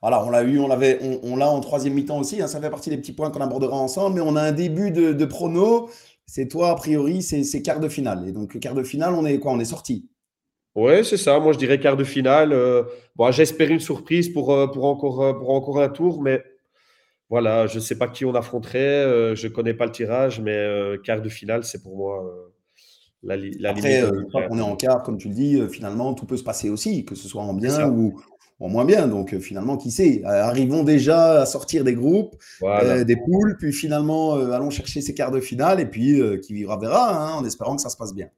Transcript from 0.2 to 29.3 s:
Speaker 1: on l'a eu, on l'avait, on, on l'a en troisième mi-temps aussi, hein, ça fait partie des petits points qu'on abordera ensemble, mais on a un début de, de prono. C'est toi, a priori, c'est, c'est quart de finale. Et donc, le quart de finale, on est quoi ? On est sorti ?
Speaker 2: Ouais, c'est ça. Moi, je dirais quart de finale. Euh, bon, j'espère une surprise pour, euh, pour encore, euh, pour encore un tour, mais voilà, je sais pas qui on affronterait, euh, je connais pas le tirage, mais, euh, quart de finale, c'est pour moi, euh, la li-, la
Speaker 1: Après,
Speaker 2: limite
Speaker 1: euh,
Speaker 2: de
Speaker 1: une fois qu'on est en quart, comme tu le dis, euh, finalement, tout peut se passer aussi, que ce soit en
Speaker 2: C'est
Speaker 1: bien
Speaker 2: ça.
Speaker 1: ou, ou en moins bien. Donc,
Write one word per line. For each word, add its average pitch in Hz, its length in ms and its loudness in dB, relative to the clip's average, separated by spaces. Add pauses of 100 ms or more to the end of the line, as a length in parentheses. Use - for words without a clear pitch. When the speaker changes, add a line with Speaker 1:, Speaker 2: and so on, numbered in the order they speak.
Speaker 1:
on 120 60 -4
l'a 120 140 4
eu, 139 160 2
on 139 80 2
l'avait, 131 340 4
on, 131 220 -4
on 123 120 -4
l'a 139 120 2
en 147 100 2
troisième 139 360 -2
mi-temps 143 260 -2
aussi, 202 200 -6
hein, 170 60 -2
ça 156 140 -8
fait 147 100 -6
partie 151 200 -8
des 147 60 -4
petits 135 160 -10
points 151 180 -4
qu'on 143 100 -8
abordera 131 360 -2
ensemble, 190 380 -2
mais 180 60 -2
on 156 160 0
a 151 60 2
un 151 100 2
début 175 400 -2
de, 165 200 4
de 147 120 0
prono. 190 680 2 (360)
C'est 135 200 -6
toi, 170 240 0
a 170 60 4
priori, 156 460 0
c'est, 147 200 -2
c'est 139 200 -4
quart 151 180 -2
de 151 80 -2
finale. 98 400 -4
Et 95 40 -8
donc, 104 220 -8
le 117 60 -10
quart 131 140 -8
de 131 100 -2
finale, 151 300 -2
on 160 120 0
est 143 140 2
quoi ? 143 100 -4
On 120 80 0
est 117 60 -2
sorti ? 117 440 -8 (680)
Speaker 2:
Ouais, 139 260 6
c'est 220 140 0
ça. 143 240 4
Moi, 156 120 4
je 131 60 2
dirais 135 220 2
quart 139 160 2
de 139 80 0
finale. 139 480 4
Euh, 123 320 4 (320)
bon, 120 160 4
j'espère 147 380 4
une 160 100 4
surprise 170 480 -2
pour, 143 240 0
euh, 139 160 4
pour 135 160 -4
encore, 139 380 0
euh, 135 100 4
pour 135 180 -4
encore 135 300 0
un 139 80 4
tour, 156 340 0
mais 135 220 0 (840)
voilà, 113 360 2
je 110 140 -4
sais 113 160 -6
pas 123 100 0
qui 123 180 -8
on 127 100 -2
affronterait, 120 440 -4
euh, 135 560 2
je 110 140 -8
connais 113 260 -2
pas 117 120 -2
le 113 60 -6
tirage, 117 480 -2
mais, 107 120 -4
euh, 104 460 -2
quart 107 240 -4
de 107 60 -6
finale, 110 360 -6
c'est 98 180 -12
pour 95 140 -18
moi, 98 280 -6
euh, 90 280 -16 (680)
la 98 140 -6
li-, 98 220 -8
la 101 120 -4
Speaker 1:
Après, 127 320 2
Speaker 2:
limite - 20 4
Speaker 1:
euh, 107 60 2
Speaker 2:
de 98 120 -2
Speaker 1:
une - 80 -12
fois 117 120 -2
qu'on 117 160 -4
est 113 40 -2
en 104 140 -4
quart, 127 260 2
comme 113 140 -8
tu 104 120 -12
le 98 60 -8
dis, 143 220 2
euh, 113 120 2
finalement, 113 460 -6
tout 117 120 -14
peut 127 100 -6
se 98 80 -8
passer 110 240 -6
aussi, 120 360 -4
que - 100 -12
ce 95 120 -16
soit 101 160 -10
en 101 120 -6
Speaker 2:
C'est 95 60 -2
Speaker 1:
bien 123 100 0
Speaker 2:
ça. 147 180 2
Speaker 1:
ou, 113 320 0 (400)
ou - 60 -8
en - 20 -6
moins 113 160 2
bien. 175 240 6
Donc, 98 240 -2